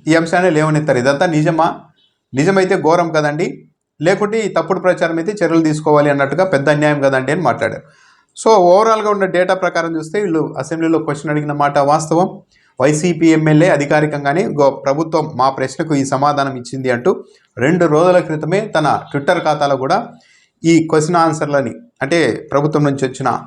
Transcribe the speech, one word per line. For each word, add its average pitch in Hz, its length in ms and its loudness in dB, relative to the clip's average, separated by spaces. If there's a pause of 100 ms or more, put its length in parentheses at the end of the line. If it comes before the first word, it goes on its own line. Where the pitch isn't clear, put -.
ఈ 156 80 2
అంశాన్ని 175 360 2
లేవనెత్తారు. 151 480 0
"ఇదంతా 180 280 0
నిజమా? 160 540 0 (540)
నిజమైతే 185 460 2
ఘోరం 165 320 2
కదండి, 151 560 -4 (340)
లేకుంటే 202 380 0
ఈ 196 140 -4
తప్పుడు 170 260 -2
ప్రచారం 175 360 0
అయితే 165 160 -4
చర్యలు 165 300 0
తీసుకోవాలి 151 480 2
అన్నట్టుగా 139 340 0
పెద్ద 143 260 0
అన్యాయం 147 300 0
కదండి" 131 320 0
అని 180 80 -2
మాట్లాడారు. 110 420 -2 (600)
So 220 80 4
ఓవరాల్గా 208 580 4
ఉన్న 196 140 0
డేటా 180 300 0
ప్రకారం 170 420 -2
చూస్తే 160 240 -6
వీళ్ళు 160 380 -2
అసెంబ్లీలో 160 400 -2
క్వశ్చన్ 151 320 -6
అడిగిన 147 220 -4
మాట 143 260 0
వాస్తవం. 156 640 0 (380)
వైసీపీ 160 520 2
ఎమ్మెల్యే 156 380 4
అధికారికంగానే 151 760 0
గో-, 143 240 2
"ప్రభుత్వం 156 640 -4
మా 127 140 2
ప్రశ్నకు 131 440 -4
ఈ 135 100 0
సమాధానం 139 520 -2
ఇచ్చింది" 127 340 -6
అంటూ 120 340 0 (340)
రెండు 170 280 2
రోజుల 170 320 4
క్రితమే 160 600 -4
తన 135 220 0 (160)
Twitter 160 280 -2
ఖాతాలో 143 320 0
కూడా 160 320 -2 (560)
ఈ 165 260 4
క్వశ్చన్ 156 260 2
ఆన్సర్లని, 151 560 0 (300)
అంటే 139 500 0
ప్రభుత్వం 147 320 0
నుంచి 135 240 -2
వచ్చిన 123 380 -4